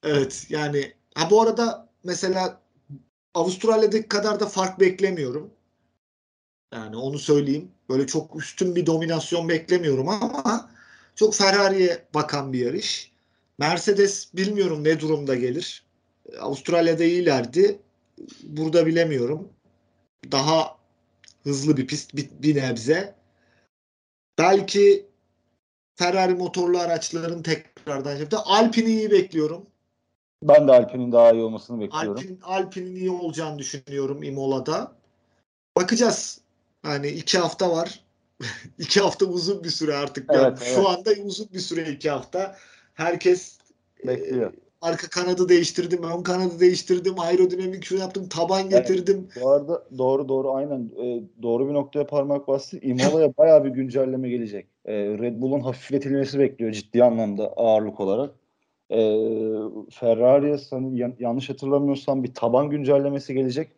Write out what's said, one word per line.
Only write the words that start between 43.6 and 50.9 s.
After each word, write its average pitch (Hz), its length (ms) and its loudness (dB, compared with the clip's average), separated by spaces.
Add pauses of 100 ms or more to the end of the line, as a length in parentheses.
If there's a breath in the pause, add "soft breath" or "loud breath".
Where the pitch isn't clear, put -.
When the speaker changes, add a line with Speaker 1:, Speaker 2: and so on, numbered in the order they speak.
Speaker 1:
e, - 40 -6
Speaker 2:
Bekliyor. 127 440 -4 (280)
Speaker 1:
arka 165 280 -4
kanadı 180 400 0
değiştirdim, 175 540 2
ön 170 200 -6
kanadı 180 380 -2
değiştirdim, 180 600 2
aerodinamik 185 640 0
şunu 190 160 -4
yaptım, 185 280 -8
taban 175 320 0
Speaker 2:
Evet. 190 100 -4
Speaker 1:
getirdim. 190 580 2 (140)
Speaker 2:
Bu 135 80 2
arada 143 340 0 (140)
doğru, 135 300 0
doğru, 135 260 -2
aynen, 135 360 -6 (120)